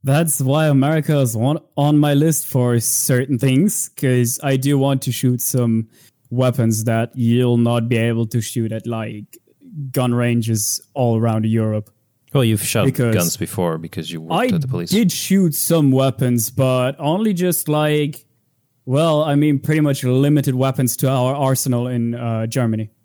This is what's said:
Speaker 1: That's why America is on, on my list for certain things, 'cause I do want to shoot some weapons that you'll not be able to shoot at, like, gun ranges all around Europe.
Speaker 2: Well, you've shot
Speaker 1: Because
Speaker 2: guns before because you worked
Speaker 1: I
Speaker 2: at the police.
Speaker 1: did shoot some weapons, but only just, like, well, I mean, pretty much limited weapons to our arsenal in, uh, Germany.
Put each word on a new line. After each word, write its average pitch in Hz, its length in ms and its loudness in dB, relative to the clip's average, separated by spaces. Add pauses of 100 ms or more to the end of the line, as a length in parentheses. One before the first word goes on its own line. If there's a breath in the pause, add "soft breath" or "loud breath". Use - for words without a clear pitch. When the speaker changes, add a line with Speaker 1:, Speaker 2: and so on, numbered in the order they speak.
Speaker 1:
That's 147 400 0
why 147 240 2
America 147 540 2
is 117 140 0
on, 131 240 0 (180)
on 147 220 4
my 147 140 4
list 147 340 2
for 123 340 2
certain 131 580 0
things, 139 580 0
'cause 123 460 0
I 139 140 0
do 139 200 0
want 135 260 2
to 127 100 -4
shoot 123 280 0
some 113 480 0 (400 soft breath)
weapons 117 560 0
that 113 300 0
you'll 120 420 2
not 117 320 2
be 123 80 0
able 113 300 0
to 110 160 -2
shoot 113 300 -6
at, 113 140 -8
like, 113 520 -10 (540)
gun 123 200 0
ranges 120 720 -2 (100)
all 120 240 0
around 110 300 0
Europe. 110 420 -2 (460)
Speaker 2:
Well, 139 100 4
you've 110 180 2
shot - 240 0
Speaker 1:
Because 123 280 0
Speaker 2:
guns 87 220 0
before 82 420 -4
because 82 340 -10
you 82 80 -10
worked 190 320 -2
Speaker 1:
I - 20 0
Speaker 2:
at 165 60 0
the 131 80 -6
police. 87 220 -6
Speaker 1:
did 202 200 2
shoot 190 440 0
some 160 360 2
weapons, 127 600 0
but 131 480 0
only 190 360 -2
just, 175 340 -2
like, 151 560 -2 (640)
well, 151 380 2
I 147 100 0
mean, 147 240 2
pretty 156 220 0
much 143 240 0
limited 135 500 2
weapons 127 440 0
to 139 100 0
our 131 260 0
arsenal 131 540 0
in, 117 260 -2
uh, 113 320 -4
Germany. 113 440 -2 (140)